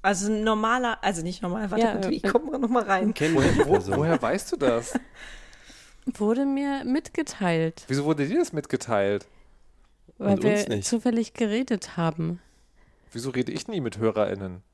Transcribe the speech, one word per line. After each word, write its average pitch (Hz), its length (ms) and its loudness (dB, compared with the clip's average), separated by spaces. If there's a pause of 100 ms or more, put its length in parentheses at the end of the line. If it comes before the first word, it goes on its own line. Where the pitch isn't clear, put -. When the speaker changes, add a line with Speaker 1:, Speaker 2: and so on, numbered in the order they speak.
Speaker 1:
Also 196 300 2
ein 214 120 0
normaler, 220 600 2
also 175 200 0
nicht 180 180 -6
normal, 190 300 -4
warte, 220 140 2
Speaker 2:
Ja, 208 100 2
Speaker 1:
warte, 196 140 -2
Speaker 2:
äh, - 40 0
Speaker 1:
ich - 100 -4
komm 240 260 2
mal 302 100 -4
noch 233 100 0
mal 240 140 2
rein. 196 300 2
Speaker 3:
Kennen 156 220 2
wir 135 60 4 (100)
die 139 140 2
Speaker 4:
Wo, 143 80 2
Speaker 3:
Person? 196 240 2
Speaker 4:
woher 156 240 2
weißt 120 300 -2
du 349 40 0
das? 117 380 0 (1120)
Speaker 2:
Wurde 233 400 0
mir 277 400 -2
mitgeteilt. 185 1040 -2
Speaker 4:
Wieso 139 160 0
wurde 143 200 2
dir 233 140 0
das 339 140 -2
mitgeteilt? 104 760 0 (880)
Speaker 2:
Weil 202 200 2
Speaker 3:
Und 185 60 -2
Speaker 2:
wir 214 80 6
Speaker 3:
uns 208 180 2
nicht. 104 180 -2
Speaker 2:
zufällig 233 460 0
geredet 226 640 -2
haben. 165 420 -2 (720)
Speaker 4:
Wieso 127 180 -8
rede 123 220 -2
ich - 160 -8
nie 196 140 -4
mit 113 160 -6
HörerInnen? 98 680 -2 (100)